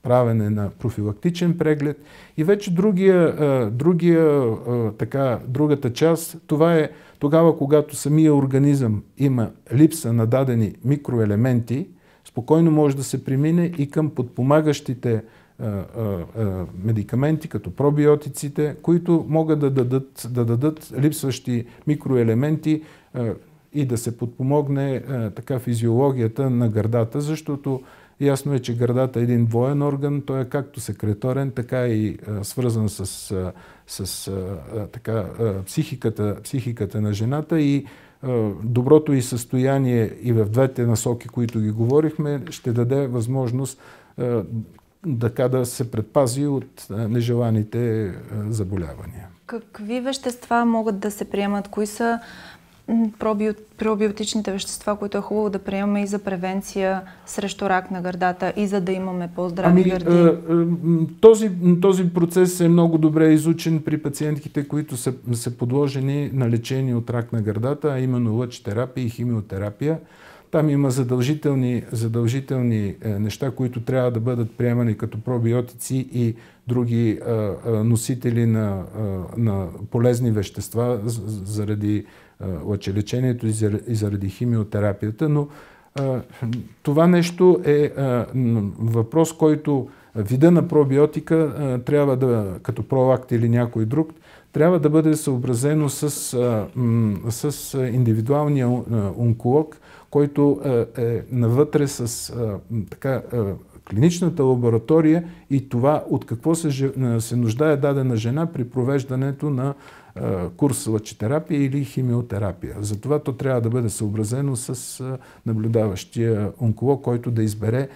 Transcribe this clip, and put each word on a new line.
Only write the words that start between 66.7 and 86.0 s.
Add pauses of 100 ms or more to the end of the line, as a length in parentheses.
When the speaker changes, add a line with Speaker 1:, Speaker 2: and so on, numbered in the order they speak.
Speaker 1:
от
рак
на
гърдата,
а
именно
лъчтерапия
и
химиотерапия. (520)
Там
има
задължителни, (100)
задължителни,
е,
неща,
които
трябва
да
бъдат
приемани
като
пробиотици
и (320)
други,
а,
а, (140)
носители
на, (140)
а, (340)
на (240)
полезни
вещества
з-,
з-,
заради, (340)
а, (180)
лъчелечението
и
зар-,
и
заради
химиотерапията,
но, (460)
а, (640)